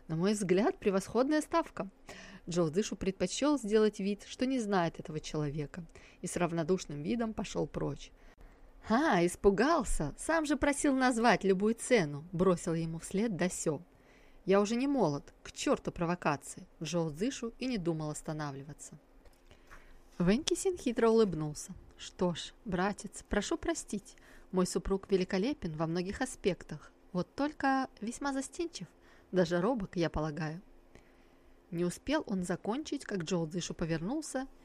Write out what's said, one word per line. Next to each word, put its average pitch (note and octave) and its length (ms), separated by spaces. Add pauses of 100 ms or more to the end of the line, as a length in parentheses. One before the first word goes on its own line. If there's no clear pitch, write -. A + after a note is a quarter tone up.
"На D#3+ 80
мой F#3+ 160
взгляд, G3+ 460
превосходная B3 640
ставка". - 460 (600)
Джоу E3 220
Цзышу G#3 260
предпочёл B3+ 600
сделать G#3+ 420
вид, G3+ 260
что - 200
не C4 120
знает G3 400
этого D#3 220
человека, D3+ 640 (380)
и F3+ 40
с - 100
равнодушным E3+ 680
видом A3 320
пошёл E3 320
прочь. D3+ 440 (800)
"А, A3+ 360
испугался! G3+ 920
Сам D#4 280
же C#4+ 100
просил C#4+ 380
назвать A#3+ 500
любую G3 300
цену!" D#3 580
бросил F3+ 420
ему E3 240
вслед G3 380
Дасё. E3+ 460 (640)
"Я F#3+ 140
уже G#3 140
не B3+ 120
молод, F#3 560
к - 100
чёрту - 400
провокации!" E3+ 760 (160)
Джоу D#3+ 280
Цзышу A3+ 480
и B3 80
не B3 120
думал D#3 320
останавливаться. D3+ 880 (1160)
Вэнь G3+ 280
Кисин F4+ 340
хитро A3+ 320
улыбнулся. E3+ 600 (260)
"Что - 360
ж, - 180 (120)
братец, F#3+ 640
прошу G#3 300
простить, - 580 (340)
мой F#3+ 160
супруг - 440
великолепен F#3 600
во D#3+ 140
многих F3+ 360
аспектах, - 680 (220)
вот F3+ 220
только C4+ 540 (120)
весьма B3+ 320
застенчив, - 540 (440)
даже F3 300
робок, G3+ 360
я E3 140
полагаю". D#3 500 (1120)
Не F3 140
успел C4 420
он F#3+ 180
закончить, B3+ 600
как F#3+ 200
Джоу E3 220
Цзышу E3+ 280
повернулся A3 720 (180)